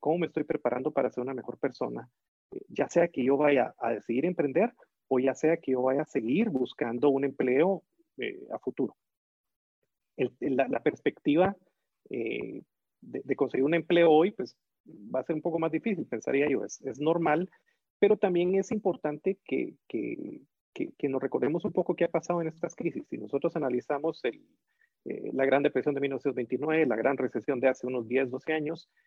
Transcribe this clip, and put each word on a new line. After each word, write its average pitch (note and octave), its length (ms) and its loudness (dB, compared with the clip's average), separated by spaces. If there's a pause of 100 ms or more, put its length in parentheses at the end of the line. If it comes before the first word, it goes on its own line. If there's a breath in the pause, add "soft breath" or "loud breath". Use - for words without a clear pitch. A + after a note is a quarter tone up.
cómo D#3 180 0
me E3 80 0
estoy D3+ 160 -4
preparando C3 480 -2
para B2+ 180 0
ser B2 140 -6
una C3 100 -6
mejor B2 240 -10
persona? A#2+ 520 -6 (420)
Eh, - 160 -12
ya - 220 -4
sea E3+ 180 4
que - 160 -4
yo C3+ 140 4
vaya C#3 420 2
a A#2 120 -2
decidir A#2 340 -2
emprender F3 480 0 (340 soft breath)
o C3 100 2
ya B2+ 160 2
sea D#3+ 240 2
que C#3 140 -6
yo B2+ 100 2
vaya C3 200 2
a E3 40 -4
seguir D3 440 0
buscando B2+ 600 0
un C3+ 140 2
empleo, C#3 600 2 (340)
eh, - 340 -8
a - 80 -8
futuro. - 380 -4 (1200)
El, B2 240 -2
el, C#3 140 -2
la, C3+ 120 2
la - 140 -4
perspectiva, D#3+ 760 2 (540)
eh, A#2 520 -6 (400)
de, - 220 -8
de C3+ 120 -2
conseguir C3 300 0
un D#3+ 100 2
empleo E3+ 340 6
hoy, D#3+ 220 6
pues, - 260 -10 (300)
va E3+ 320 -8
a B2+ 40 -6
ser D#3+ 120 -4
un D#3 60 -4
poco E3 180 -2
más D#3+ 120 0
difícil, E3 360 -2
pensaría C3+ 420 0
yo. C3+ 160 0
Es, - 160 -14
es C3+ 180 -8
normal, D#3+ 500 2 (500)
pero G3+ 180 6
también F3+ 380 2
es F#3+ 160 0
importante F3+ 720 -2
que, C3 300 -4 (120)
que, - 540 -8 (320)
que, - 240 -6
que D3 120 -2
nos C3+ 120 -2
recordemos D#3 440 0
un F3 60 -2
poco E3 240 0
qué E3+ 100 2
ha E3+ 40 -2
pasado E3+ 320 -2
en D#3+ 60 -4
estas D#3+ 280 -6
crisis. E3+ 320 -6
Si - 100 -8
nosotros C3+ 380 -4
analizamos C#3+ 680 -2
el, - 180 -4 (600)
eh, - 280 -8
la C3+ 120 0
Gran C3+ 160 4
Depresión C#3+ 320 2
de C#3 80 -4
mil C#3 80 0
novecientos C3 260 -2
veintinueve, C#3 520 0
la A#2 80 2
gran B2+ 220 2
recesión C3 420 -2
de C3 80 2
hace C3 180 0
unos B2 220 -4
diez, B2+ 240 0
doce C#3+ 220 -6
años, D#3 360 -6 (180)